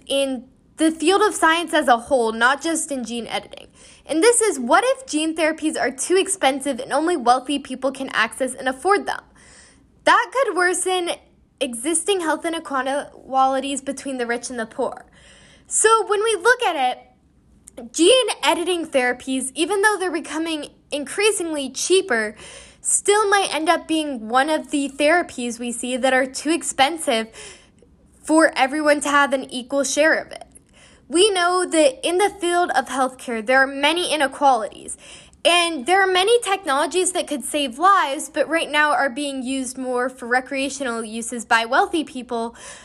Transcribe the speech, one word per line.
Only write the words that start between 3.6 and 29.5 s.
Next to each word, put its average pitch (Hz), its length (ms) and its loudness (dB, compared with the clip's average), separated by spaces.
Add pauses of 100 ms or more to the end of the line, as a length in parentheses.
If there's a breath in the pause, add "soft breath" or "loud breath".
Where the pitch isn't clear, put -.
And 320 160 0
this 466 180 6
is, 359 180 0
what 294 240 4
if 523 220 0
gene 311 300 -4
therapies 320 440 -2
are 247 120 -2
too - 260 0
expensive 277 600 0
and 165 120 -10
only 311 240 0
wealthy 262 440 0
people 262 320 -6
can 269 180 -10
access 254 460 -4
and 262 120 -6
afford 320 380 0
them? - 160 -6 (840 soft breath)
That 453 280 4
could 466 220 0
worsen 359 560 0 (500)
existing 320 600 -4
health 302 220 -2
inequalities 269 1400 -2
between 269 360 -8
the 240 100 -4
rich 233 220 -6
and 247 100 -10
the 220 60 -6
poor. - 400 -6 (600 soft breath)
So 440 400 4
when 403 160 0
we 453 120 0
look 480 280 2
at 359 120 0
it, - 1200 -8
gene 427 340 6 (160)
editing 330 420 0
therapies, 262 720 -2
even 339 260 0
though 427 160 4
they're 359 140 -4
becoming 302 600 -6 (200)
increasingly 311 800 -2
cheaper, 254 640 0 (460 loud breath)
still 415 480 2
might 392 240 2
end 311 160 -2
up 330 180 0
being 294 400 -2
one 262 220 2
of 311 220 -2
the 277 180 -2
therapies 294 720 0
we 240 120 -6
see 247 240 -6
that 254 180 2
are 262 120 2
too 262 260 -6
expensive 269 800 -2 (920 loud breath)
for 302 340 4
everyone 294 440 2
to 285 80 -4
have 285 220 4
an 269 200 -2